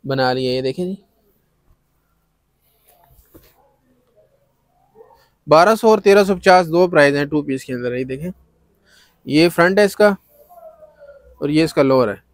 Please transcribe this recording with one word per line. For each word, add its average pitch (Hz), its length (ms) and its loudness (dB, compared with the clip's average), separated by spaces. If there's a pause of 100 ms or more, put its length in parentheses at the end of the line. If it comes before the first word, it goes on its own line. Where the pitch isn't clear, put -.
बना 131 280 -4
ली 127 140 -6
है। 127 80 -4
ये 131 80 -6
देखें 135 220 -6
जी, 190 120 -10 (4000)
बारह 170 300 4
सौ 220 140 0
और 214 100 2
तेरह 202 240 2
सौ 190 120 -2
पचास 180 320 2
दो 175 200 0
price 143 280 2
हैं 143 120 -4
two 147 140 -4
piece 135 220 -8
के 135 80 -12
अंदर। 123 220 -8
ये 131 120 -6
देखें, 139 240 -10 (960)
ये 156 240 2
front 180 280 0
है 208 60 4
इसका 208 240 2 (1300)
और 147 100 -6
ये 156 140 0
इसका 151 180 -2
lower 131 280 2
है। 95 120 -12 (120)